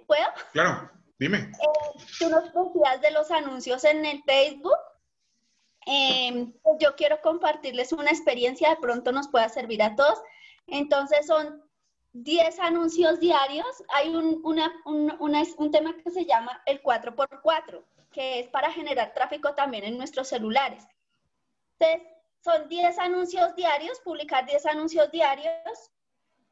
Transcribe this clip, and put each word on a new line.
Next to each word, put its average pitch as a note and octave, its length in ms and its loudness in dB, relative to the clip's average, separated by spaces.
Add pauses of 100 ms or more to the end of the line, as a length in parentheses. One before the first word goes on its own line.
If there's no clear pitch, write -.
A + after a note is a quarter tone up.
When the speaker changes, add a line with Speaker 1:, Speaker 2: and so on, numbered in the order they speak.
Speaker 1:
¿Puedo? D4+ 180 4 (280)
Speaker 2:
Claro, D3+ 380 0 (280)
dime. F3+ 200 0
Speaker 1:
Eh, D5+ 640 -2 (180)
tú E4+ 100 0
nos D#4+ 240 2
decías D#4 480 2
de D4+ 100 2
los D4+ 200 0
anuncios C4 540 -2
en D#4 200 4
el C#4+ 200 -4
Facebook. C#4+ 520 2 (1080)
Em, B3+ 680 0 (100)
pues D#4 160 4
yo D4 160 4
quiero D4+ 280 0
compartirles D#4 720 -2
una D4 180 0
experiencia, C4+ 600 2
de D#4+ 60 2
pronto B3 360 -2
nos C#4 160 -4
pueda A3+ 200 2
servir A3+ 340 -4
a G#3+ 140 0
todos. C#4+ 220 4 (480)
Entonces C#4+ 600 0
son D#4 360 0 (500)
diez D#4+ 480 0
anuncios E4+ 580 2
diarios. D#4 640 0 (120)
Hay D4+ 200 2
un, D#4+ 300 0
una, D#4+ 260 0 (140)
un, D4+ 340 -2
una, D4 240 0 (140)
un D4+ 140 -2
tema D#4+ 260 2
que - 140 -12
se F4 160 -4
llama B3 400 0
el C#4 160 -4
cuatro A#3 340 -2
por C#4 240 -4
cuatro, D#4+ 440 -2 (280)
que C4 280 -6
es B3 80 -10
para D4 240 0
generar C#4+ 420 -4
tráfico C#4+ 400 -2
también C4 300 -4
en A3 120 -6
nuestros C4 320 -8
celulares. A#3 560 -2 (960)
Entonces, E4 300 2 (360)
son D#4 240 0
diez F4 300 0
anuncios F4+ 580 0
diarios, E4+ 440 0
publicar D4+ 460 -4
diez C#4+ 200 -2
anuncios D4+ 440 0
diarios, D#4 800 -2 (600)